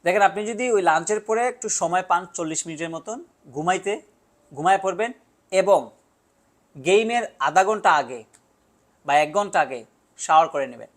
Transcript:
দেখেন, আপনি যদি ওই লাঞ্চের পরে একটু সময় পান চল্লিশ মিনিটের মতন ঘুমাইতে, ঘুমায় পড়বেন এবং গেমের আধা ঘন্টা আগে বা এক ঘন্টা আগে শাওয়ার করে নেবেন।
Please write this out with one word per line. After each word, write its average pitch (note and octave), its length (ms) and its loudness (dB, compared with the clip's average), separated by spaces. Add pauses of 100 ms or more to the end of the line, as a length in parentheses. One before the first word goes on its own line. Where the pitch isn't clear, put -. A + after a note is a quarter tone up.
দেখেন, G#3+ 180 2
আপনি G3 240 2
যদি A#3 260 -4
ওই G#3 100 2
লাঞ্চের E3+ 380 0
পরে A3 280 -2
একটু A#3+ 220 -8
সময় F3+ 380 -2
পান F3+ 260 0
চল্লিশ D#3+ 340 -8
মিনিটের E3 220 -10
মতন G#3+ 340 -12 (280)
ঘুমাইতে, F#3+ 500 -4 (520)
ঘুমায় F3+ 280 2
পড়বেন F#3+ 300 -4 (400)
এবং F#3 380 4 (960)
গেমের A3+ 380 2 (160)
আধা D3+ 240 2
ঘন্টা G#3 280 2
আগে B2+ 320 -2 (840)
বা C#3+ 100 0
এক D3+ 160 2
ঘন্টা G3 280 -2
আগে B2+ 260 -4 (320)
শাওয়ার D3 320 4
করে C#3 180 -4
নেবেন। A#2 300 -18